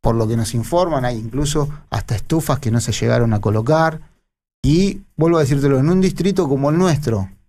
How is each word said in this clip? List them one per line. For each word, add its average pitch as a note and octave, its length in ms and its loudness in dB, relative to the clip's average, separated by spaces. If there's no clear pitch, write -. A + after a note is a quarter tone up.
por A#2 140 2
lo A2+ 120 0
que A#2 100 0
nos A2+ 160 -4
informan, D3+ 520 0
hay B2 120 -4
incluso C#3+ 520 -4
hasta - 260 -4
estufas D#3 440 -2
que A2 120 -2
no A#2 100 0
se A#2+ 100 -6
llegaron A#2 420 0
a G#2 80 0
colocar. D#3 580 0
Y E3+ 380 2
vuelvo E3 220 2
a D#3 40 4
decírtelo, C#3 380 2
en C#3+ 100 2
un F#3 120 4
distrito F#3 460 0
como C#3 220 0
el D#3 80 0
nuestro A#2+ 520 0